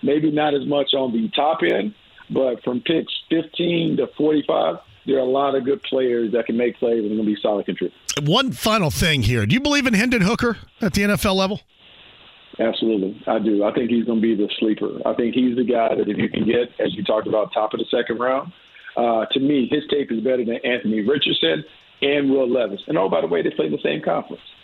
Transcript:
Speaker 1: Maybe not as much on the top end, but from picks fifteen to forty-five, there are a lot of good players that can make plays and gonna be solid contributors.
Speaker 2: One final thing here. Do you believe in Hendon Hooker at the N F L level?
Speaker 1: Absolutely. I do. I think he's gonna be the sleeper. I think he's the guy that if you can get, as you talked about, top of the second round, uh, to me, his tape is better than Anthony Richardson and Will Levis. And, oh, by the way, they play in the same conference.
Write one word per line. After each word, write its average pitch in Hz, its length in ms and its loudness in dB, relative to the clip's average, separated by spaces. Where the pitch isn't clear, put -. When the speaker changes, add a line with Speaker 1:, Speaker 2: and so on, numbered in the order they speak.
Speaker 1:
Maybe 151 260 2
not 151 240 0
as 135 120 -2
much 143 280 0
on 131 180 0
the 113 220 0
top 156 340 0
end, 202 260 -2
but 131 320 -2
from 123 180 -2
picks 160 320 -2
fifteen 165 680 0
to 120 100 0
forty-five, 156 600 2
there 135 120 2
are 131 40 2
a 127 40 0
lot 135 320 0
of 131 80 -2
good 135 180 0
players 120 500 0
that 113 140 0
can 113 100 -2
make 120 220 0
plays 117 260 0
and 104 60 -2
gonna 110 140 -2
be 104 180 0
solid 104 240 0
contributors. 90 320 -6
Speaker 2:
One 202 300 2
final 208 380 0
thing 143 320 2
here. 107 240 2
Do 123 80 4
you 254 60 4
believe 285 260 2
in 247 80 2
Hendon 233 280 4
Hooker 226 360 2
at 202 100 0
the 196 100 0
N 202 80 2
F 202 140 0
L 196 100 2
level? 190 280 0
Speaker 1:
Absolutely. 110 680 0
I 113 120 0
do. 104 260 2
I 110 80 0
think 120 180 0
he's 117 140 2
gonna 113 160 0
be 113 140 2
the 101 140 0
sleeper. 104 480 -2
I 113 80 0
think 117 200 -2
he's 127 220 2
the 123 80 0
guy 113 300 0
that 104 140 -2
if 104 100 -2
you - 100 0
can - 180 -2
get, 117 320 0
as 104 160 -2
you 107 100 -8
talked 110 220 0
about, 101 280 0
top 107 180 0
of 113 80 -4
the 113 100 -4
second 120 280 -2
round, 131 340 -2
uh, 117 360 2
to 139 80 0
me, 135 300 2
his 147 200 0
tape 143 220 0
is 113 100 -2
better 127 220 0
than 113 200 -4
Anthony 110 360 0
Richardson 156 640 0
and 143 280 2
Will 135 180 2
Levis. 120 380 0
And, 160 120 0
oh, 165 100 2
by 170 140 2
the 165 40 -2
way, 170 160 0
they 160 80 0
play 156 160 -2
in 151 60 -2
the 147 100 -2
same 151 200 -2
conference. 165 400 -4